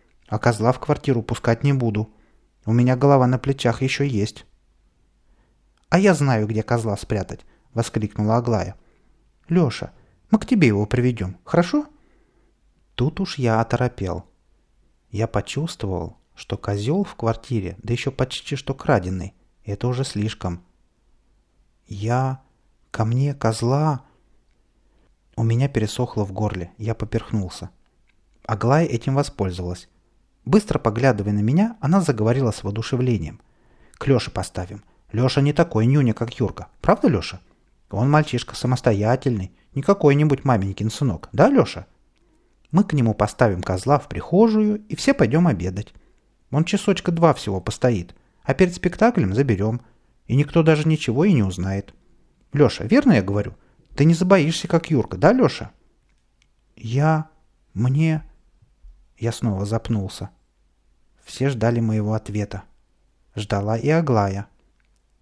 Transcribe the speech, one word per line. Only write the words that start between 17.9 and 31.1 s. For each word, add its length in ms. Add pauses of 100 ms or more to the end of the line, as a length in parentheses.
ещё 180
почти 460
что 180
краденый, 600 (300)
это 220
уже 160
слишком. 600 (1200)
«Я... 560 (480)
ко 140
мне 300
козла...» 680 (1300)
У 80
меня 240
пересохло 560
в 80
горле, 460
я 160
поперхнулся. 760 (760)
Аглая 400
этим 280
воспользовалась. 760 (560)
Быстро 340
поглядывая 540